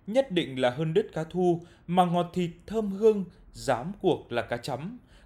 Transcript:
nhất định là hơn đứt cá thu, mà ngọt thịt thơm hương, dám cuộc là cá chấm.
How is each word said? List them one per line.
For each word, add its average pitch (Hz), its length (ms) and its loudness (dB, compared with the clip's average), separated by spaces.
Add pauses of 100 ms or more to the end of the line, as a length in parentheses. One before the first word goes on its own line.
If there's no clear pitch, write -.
nhất 262 240 0
định 135 300 -2
là 123 80 4
hơn 160 240 -2
đứt 214 200 0
cá 160 100 -4
thu, 175 380 0 (260)
mà 180 180 4
ngọt 175 280 0
thịt 175 180 -2 (160)
thơm 214 240 -4
hương, 202 340 4 (260)
dám 120 400 -2 (100)
cuộc 147 300 0
là 120 100 0
cá 117 160 -4
chấm. 151 400 -8 (280)